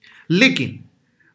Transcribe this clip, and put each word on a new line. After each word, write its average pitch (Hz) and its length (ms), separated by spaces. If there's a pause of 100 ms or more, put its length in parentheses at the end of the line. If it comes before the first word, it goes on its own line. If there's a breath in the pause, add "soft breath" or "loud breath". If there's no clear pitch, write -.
(320 loud breath)
लेकिन 185 540 (500 soft breath)